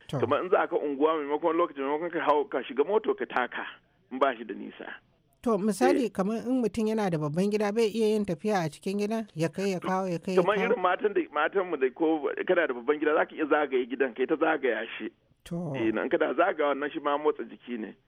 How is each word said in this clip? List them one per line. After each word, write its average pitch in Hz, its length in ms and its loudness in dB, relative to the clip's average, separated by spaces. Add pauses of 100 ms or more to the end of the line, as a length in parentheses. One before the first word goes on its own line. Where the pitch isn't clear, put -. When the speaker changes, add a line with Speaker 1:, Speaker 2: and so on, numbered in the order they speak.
Speaker 1:
To. 147 120 -4
Speaker 2:
Kamar 127 240 2
in 185 60 -6
za 160 160 4
ka 135 100 -4
unguwa 147 400 2
maimakon 151 400 0
lokacin, 160 280 0
maimakon 156 280 -2
ka 165 80 -2
hau, 147 240 2
ka 135 180 -4
shiga 139 240 0
moto 202 280 0
ka 123 100 -4
taka 120 400 -2 (480)
in 131 60 -8
ba 135 180 4
shi 113 80 -10
da 107 100 -10
nisa. 107 380 -12 (500)
Speaker 1:
To, 226 160 0
misali 226 480 2
Speaker 2:
Eh. 190 60 -4
Speaker 1:
kamar 202 320 -2
in 254 180 0
mutum 214 260 0
yana 214 220 0
da 170 80 0
babban 160 320 0
gida 208 220 0
bai 226 160 2
iya 214 240 0
yin 214 140 0
tafiya 185 400 0
a - 20 -2
cikin 196 320 -6
gidan? 214 340 -2
Ya 160 140 0
kai 190 240 -2
ya 175 80 -4
kawo, 185 320 -2
ya 165 60 -2
kai 185 160 -4
ya 180 80 6
Speaker 2:
Kamar 202 140 2
Speaker 1:
kawo? 190 120 0
Speaker 2:
irin 214 140 0
matan 180 320 2
da, 180 60 2 (120)
matan 165 380 0
mu 156 60 -2
da 131 140 2
ko 156 380 0 (180)
kana 175 200 4
da 127 80 -2
babban 127 240 0
gida 151 160 2
za 180 100 4
ka - 120 -8
iya 151 100 0
zagaye 135 420 2
gidan, 110 280 -2
kai 131 100 0
ta 143 100 0
zagaya 131 480 0 (140)
shi. 110 100 -8 (360)
Speaker 1:
To. 170 320 -6
Speaker 2:
Eh, 110 160 2
nan 107 160 0
kana 147 260 0
zagawa 147 400 2
wannan 143 180 -4
shi 160 60 -8
ma 143 200 0
motsa 151 280 0
jiki 110 320 -10
ne. 104 160 -8 (140)